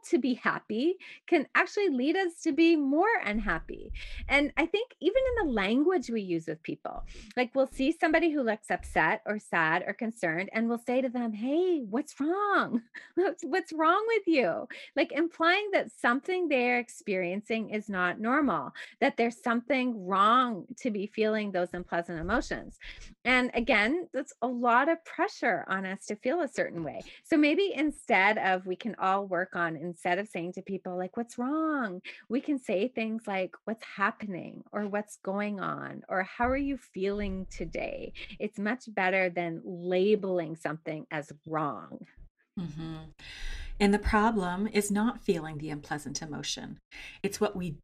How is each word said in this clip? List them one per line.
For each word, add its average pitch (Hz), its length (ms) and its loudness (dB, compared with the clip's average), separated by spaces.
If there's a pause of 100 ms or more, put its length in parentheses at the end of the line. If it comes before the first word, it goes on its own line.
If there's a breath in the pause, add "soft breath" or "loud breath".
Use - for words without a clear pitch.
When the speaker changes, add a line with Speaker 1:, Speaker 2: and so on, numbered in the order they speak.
(100)
Speaker 1:
to 302 80 4
be 247 160 2
happy 220 640 -2 (320 loud breath)
can 311 260 4
actually 370 360 2
lead 277 260 2
us 381 260 -2
to 330 100 0
be 330 220 6
more 294 320 4 (180)
unhappy. 208 680 -4 (360 loud breath)
And 285 280 4
I 302 100 2
think 415 240 -2 (100)
even 440 220 4 (160)
in 381 80 2
the 269 60 0
language 247 580 2
we 226 100 -2
use 170 280 -2
with 160 160 -6
people, - 400 -8 (320 loud breath)
like, 247 180 0
we'll 262 140 4
see 269 240 0
somebody 330 400 2
who 294 100 0
looks 220 300 -2
upset 175 520 2
or 208 140 -2
sad 165 480 2
or 202 60 -4
concerned, 190 600 -2
and 226 160 0
we'll 233 100 0
say 247 220 0
to 262 80 2
them, 240 240 -4
"Hey, 294 560 0
what's 247 320 -4
wrong? 330 600 0 (160)
<laughs> - 160 -18
What's, 359 300 0
what's 330 280 -2
wrong 330 360 4
with 440 180 2
you?" 233 400 2 (300 loud breath)
Like, 285 160 2
implying 339 600 0
that 240 180 0 (100)
something 311 480 0
they're 247 300 2
experiencing 202 920 -4
is 214 180 -6
not 180 320 0
normal, 220 520 0 (280 loud breath)
that 277 160 2
there's 233 260 0
something 240 640 0
wrong 214 580 4 (160)
to 262 100 -2
be 202 160 -2
feeling 214 460 0
those 180 220 0
unpleasant 175 440 -4
emotions. 170 600 -4 (460 loud breath)
And 247 300 4
again, 240 600 2
that's - 180 -6 (100)
a 233 40 0
lot 247 420 4
of 330 160 0
pressure 269 640 -2
on 190 160 -2
us 190 220 -8
to 214 100 -4
feel 302 240 -2
a 285 80 -2
certain 170 340 -4
way. 131 200 -6 (220 loud breath)
So 330 120 2
maybe 320 380 4
instead 214 640 2
of, 185 280 2
we 185 100 -2
can - 220 -6
all 196 280 2
work 185 280 -2
on, 170 220 0
instead 175 420 -2
of 214 100 -4
saying 175 260 -6
to 185 80 -10
people, 180 340 -6
like, 180 200 -6
"What's 233 220 -8
wrong?" 262 600 -2 (280 loud breath)
we 233 120 0
can 285 180 -2
say 208 300 0
things 220 380 -4
like, 190 260 -2 (120)
"What's 214 200 -6 (120)
happening?" 202 640 -4 (100)
or 208 140 -4
"What's 208 320 -6
going 202 420 -4
on?" 143 480 -6
or 185 140 0
"How 233 260 0
are 262 80 2
you 277 220 -2
feeling 190 720 -4
today?" - 640 -8 (260 loud breath)
It's - 200 -6
much 214 260 -4 (100)
better 185 360 4
than 175 340 -4
labeling 185 920 2
something 156 540 -6
as 151 220 -6 (140)
wrong. 135 600 -4 (520)
Speaker 2:
Mm-hmm. 160 380 -8 (800 loud breath)
And 202 140 6
the 208 60 6
problem 208 760 2
is 202 180 2
not 214 320 2
feeling 160 360 0
the 151 120 -6
unpleasant 147 520 -8
emotion. - 560 -8 (440 loud breath)
It's 196 180 -2
what 208 160 2
we 180 280 -6